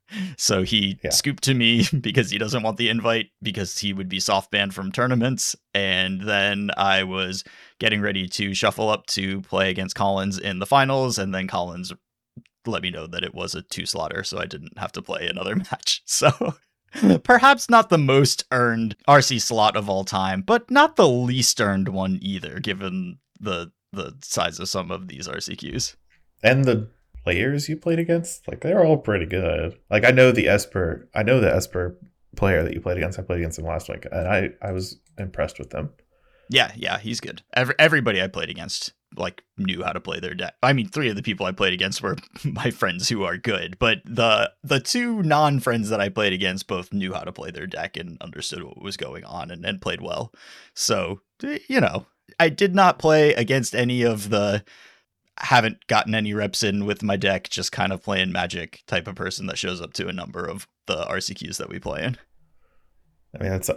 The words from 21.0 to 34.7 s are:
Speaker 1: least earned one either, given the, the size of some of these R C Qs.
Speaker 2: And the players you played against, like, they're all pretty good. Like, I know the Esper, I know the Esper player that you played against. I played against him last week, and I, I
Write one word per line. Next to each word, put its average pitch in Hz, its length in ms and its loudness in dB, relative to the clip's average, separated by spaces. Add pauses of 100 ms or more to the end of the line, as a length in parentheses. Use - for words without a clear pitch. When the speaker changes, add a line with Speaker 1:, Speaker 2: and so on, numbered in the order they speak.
Speaker 1:
least 123 520 2
earned 95 280 2
one 95 340 -2
either, 92 380 -6
given 92 580 -6 (220)
the, 87 320 -6 (200)
the 80 300 -8
size 85 380 -4
of 92 80 -8
some 90 220 -4
of 92 180 -8
these - 180 -14
R - 140 -8
C - 160 -10
Qs. - 400 -8 (460)
Speaker 2:
And 131 220 6
the 113 240 2 (360)
players 127 440 0
you 151 80 -4
played 165 220 0
against, 170 480 -2
like, - 140 -8
they're 175 240 4
all 156 140 6
pretty 98 280 0
good. 82 520 -2 (120)
Like, 107 140 4
I 127 60 8
know 127 200 10
the 113 160 4
Esper, 92 680 0
I 107 80 0
know 123 180 4
the 98 140 6
Esper 90 440 -2 (380)
player 92 260 4
that 82 120 -4
you - 60 -8
played 90 180 -2
against. 90 200 -4
I 92 40 -8
played 87 160 -4
against 82 200 -4
him 80 60 -10
last 80 240 -6
week, - 240 -10
and 90 160 -2
I, 98 220 0 (120)
I 101 100 -4